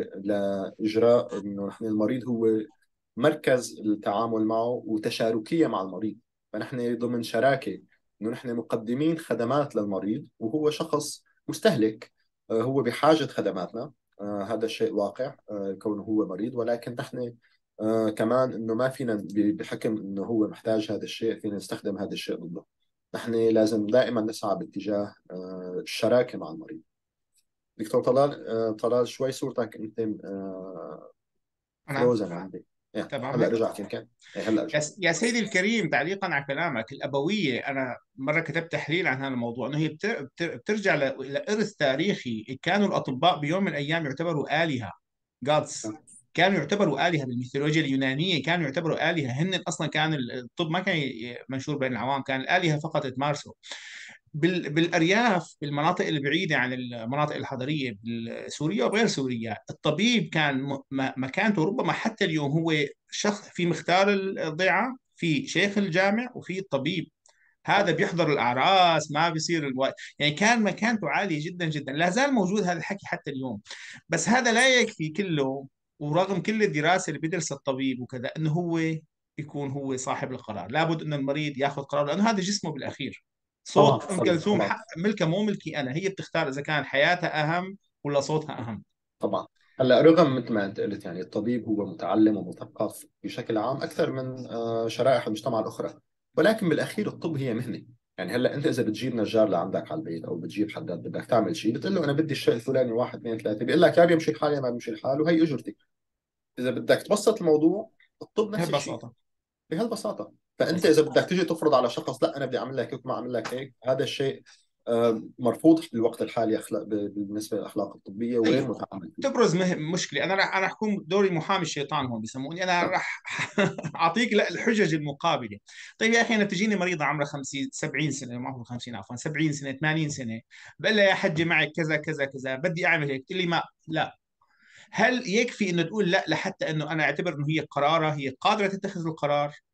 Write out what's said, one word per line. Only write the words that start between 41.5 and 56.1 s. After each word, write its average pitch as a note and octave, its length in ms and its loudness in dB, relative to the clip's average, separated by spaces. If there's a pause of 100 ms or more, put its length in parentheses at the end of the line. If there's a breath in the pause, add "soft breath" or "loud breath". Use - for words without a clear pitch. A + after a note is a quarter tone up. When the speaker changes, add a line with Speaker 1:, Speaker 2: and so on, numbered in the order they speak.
Speaker 2:
تاريخي. C3 880 -2
كانوا G3 260 2
الأطباء C#3+ 520 2
بيوم E3 240 0
من F#3 40 0
الأيام D#3 360 -2
يعتبروا D3+ 600 0
آلهة، A#2 280 -4 (560)
gods. D3 380 0
Speaker 1:
نعم. - 220 -10 (240)
Speaker 2:
كانوا F#3 240 4
يعتبروا E3+ 500 2
آلهة D3+ 180 0
بالميثولوجيا C#3 560 0
اليونانية، C3+ 600 0
كانوا E3 220 0
يعتبروا D3+ 460 0
آلهة. D3 220 0
هن E3+ 220 0 (140)
أصلًا D#3+ 180 -4
كان D#3 280 2
ال-، B2 180 -4
الطب B2+ 380 -6
ما F3 100 0
كان F#3+ 160 0
ي-، B2 400 -4 (120)
منشور C3+ 280 -4
بين C3 160 -2
العوام، C3 300 -2
كان C3 180 -2
الآلهة D#3+ 380 2
فقط D3+ 280 -2
تمارسه. C3+ 460 -4 (800 loud breath)
بال-، D#3 360 0
بالأرياف، E3+ 880 4
بالمناطق D#3 460 0
البعيدة D3+ 500 0